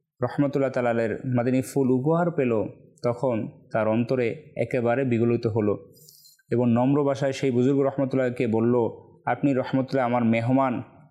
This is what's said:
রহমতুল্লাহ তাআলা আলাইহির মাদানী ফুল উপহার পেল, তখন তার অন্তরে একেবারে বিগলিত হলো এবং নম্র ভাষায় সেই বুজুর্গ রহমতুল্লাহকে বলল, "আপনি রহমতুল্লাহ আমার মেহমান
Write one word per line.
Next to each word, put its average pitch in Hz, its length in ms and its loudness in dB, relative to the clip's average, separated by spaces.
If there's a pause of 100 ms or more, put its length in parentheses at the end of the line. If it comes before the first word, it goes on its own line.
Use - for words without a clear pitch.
(220)
রহমতুল্লাহ 135 480 0
তাআলা 123 200 0
আলাইহির 113 340 0
মাদানী 127 380 0
ফুল 131 280 0
উপহার 160 400 0
পেল, 120 340 0 (380)
তখন 120 460 -2 (240)
তার 110 160 0
অন্তরে 120 680 -2
একেবারে 120 480 0
বিগলিত 117 420 0
হলো 104 460 -2 (580)
এবং 120 220 2
নম্র 135 320 2
ভাষায় 135 280 0
সেই 135 180 -2
বুজুর্গ 127 300 2
রহমতুল্লাহকে 131 640 0
বলল, 113 280 2 (500)
"আপনি 131 300 0
রহমতুল্লাহ 131 520 0
আমার 120 180 0
মেহমান 117 580 2 (280)